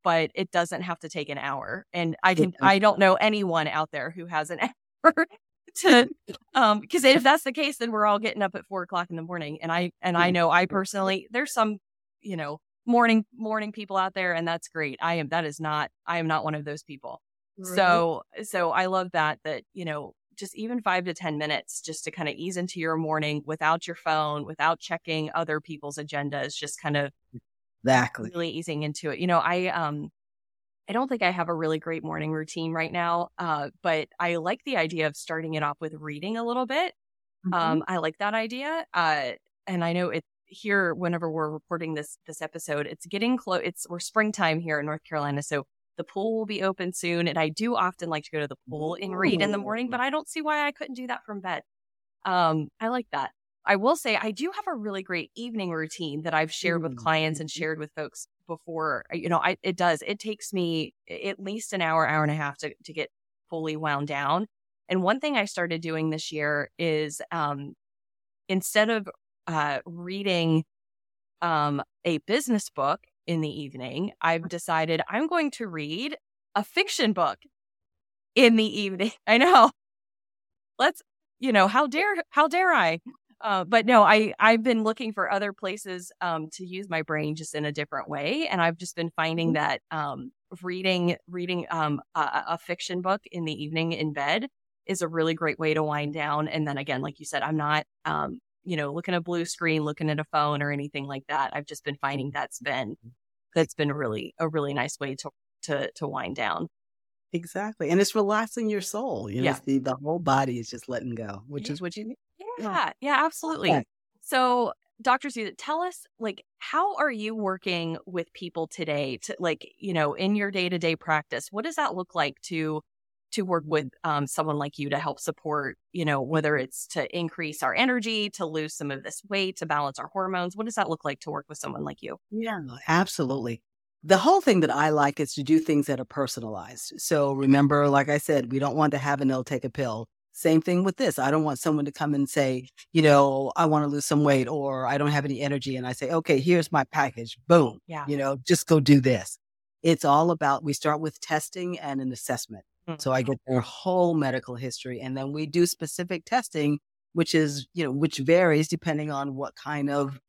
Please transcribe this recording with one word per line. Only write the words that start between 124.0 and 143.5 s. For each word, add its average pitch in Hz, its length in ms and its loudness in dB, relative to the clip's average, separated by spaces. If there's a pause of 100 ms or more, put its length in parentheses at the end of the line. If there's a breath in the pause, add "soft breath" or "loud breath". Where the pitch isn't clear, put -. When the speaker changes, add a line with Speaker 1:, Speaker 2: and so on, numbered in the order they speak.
Speaker 1:
um, 147 200 2
someone 156 320 -2
like 147 220 -6
you 143 120 -4
to 143 60 0
help 147 220 -4
support, 147 580 -4 (140)
you 175 140 -2
know, 143 160 2
whether 151 340 2
it's 131 320 -6
to - 300 -4
increase 160 440 -6
our - 140 0
energy, 226 560 0
to 185 140 -6
lose 156 280 -4
some 147 160 -6
of 135 140 -6
this - 240 -12
weight, 196 300 -2
to - 80 -6
balance 147 340 -2
our 135 80 -8
hormones? 185 480 -2
What 214 100 -6
does 233 100 -8
that 202 140 0
look 160 140 -4
like 143 180 -4
to - 100 -10
work 151 180 -8
with 151 80 -14
someone 143 260 -8
like 143 180 -10
you? - 160 -10 (140)
Speaker 2:
Yeah, 214 300 -6 (260)
absolutely. 135 760 0 (400)
The 185 160 8
whole 311 220 6
thing 214 220 6
that 156 120 4
I 151 180 4
like 143 280 2
is 147 140 -2
to 143 100 -6
do 156 160 6
things 151 280 2
that 135 120 -2
are 127 60 -8
personalized. 113 920 -8
So 143 360 2
remember, 139 560 6
like 139 180 6
I 147 120 2
said, 131 320 0
we 135 80 0
don't 135 180 0
want 151 140 4
to - 80 -2
have 143 200 0
an 135 120 2
"L 131 120 0
take 127 220 -4
a 127 40 -4
pill." 113 380 -6 (240)
Same 160 300 4
thing 180 220 2
with 190 140 0
this. 220 200 0
I 135 140 2
don't 156 120 4
want 147 160 -2
someone 151 260 0
to 143 60 -6
come 151 220 -2
and 139 160 2
say, 131 380 0 (240 loud breath)
you 160 100 6
know, 139 540 8